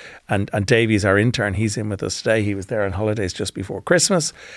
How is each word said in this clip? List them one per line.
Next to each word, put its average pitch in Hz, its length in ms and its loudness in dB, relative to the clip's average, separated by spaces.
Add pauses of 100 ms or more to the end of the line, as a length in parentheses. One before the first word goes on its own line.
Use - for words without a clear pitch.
(300)
and, 101 240 0
and 101 140 0
Davies, 110 400 4
our 98 120 6
intern, 107 360 2
he's 107 240 -2
in 107 100 -4
with 101 140 -6
us 98 160 -4
today. 110 240 2
He 101 120 0
was 98 120 -8
there 107 180 -2
on 95 80 -4
holidays 104 400 -2
just - 220 -6
before - 260 -8
Christmas. 175 540 2 (220)